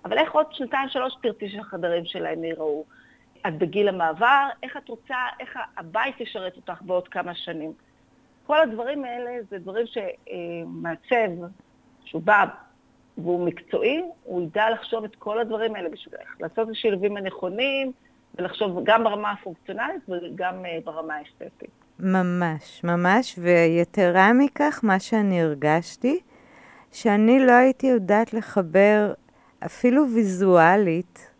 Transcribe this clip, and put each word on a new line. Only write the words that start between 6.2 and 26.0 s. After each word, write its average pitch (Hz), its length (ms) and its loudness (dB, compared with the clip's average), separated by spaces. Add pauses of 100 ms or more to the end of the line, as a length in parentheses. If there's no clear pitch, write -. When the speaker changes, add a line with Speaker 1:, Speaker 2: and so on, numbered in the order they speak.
Speaker 1:
ישרת 185 360 -10
אותך - 260 -14
בעוד 180 260 -4
כמה 175 260 -8
שנים? 160 380 -12 (760)
כל 302 140 2
הדברים 262 440 -2
האלה 240 460 -10
זה 202 80 -10
דברים 190 280 -6
שמעצב, 170 1600 -6 (580)
שהוא 165 180 -10
בא 202 220 6 (760)
והוא 175 280 -2
מקצועי, 247 560 -2 (200)
הוא 180 200 -6
ידע 202 280 -2
לחשוב 226 340 -6
את 214 120 -16
כל 214 240 -6
הדברים 220 340 -4
האלה 185 140 -8
בשבילך, - 520 -16
לעשות 175 180 -8
את 226 140 -4
השילובים 202 440 -2
הנכונים, 233 760 -4 (420)
ולחשוב 180 500 -4
גם 226 200 4
ברמה 208 280 -2
הפונקציונלית 214 760 -10
וגם, 180 560 -8
אה, 170 200 -8
ברמה 160 300 -10
האסתטית. - 560 -16 (280)
Speaker 2:
ממש, 180 840 -2
ממש, 180 540 2
ויתרה 175 960 4
מכך, 285 500 2
מה 190 180 4
שאני 196 420 0
הרגשתי, 160 760 0 (720)